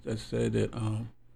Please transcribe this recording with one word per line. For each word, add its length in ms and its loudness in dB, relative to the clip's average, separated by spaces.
that 160 -2
said 320 0
that, 220 2
um, 340 -2